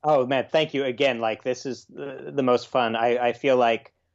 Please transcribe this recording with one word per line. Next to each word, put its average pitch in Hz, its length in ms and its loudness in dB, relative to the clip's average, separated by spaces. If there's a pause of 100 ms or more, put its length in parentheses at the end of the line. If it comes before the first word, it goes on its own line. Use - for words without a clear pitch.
Oh, 147 220 2
man, 127 260 -2
thank 156 220 0
you 139 100 -2
again. 127 360 0
Like, 113 240 -4
this 127 240 -4
is 117 180 -10
the, 139 480 -14
the 139 80 -2
most 123 280 2
fun. 117 260 0
I, 120 320 2
I 120 60 0
feel 135 220 2
like, 117 380 0 (200)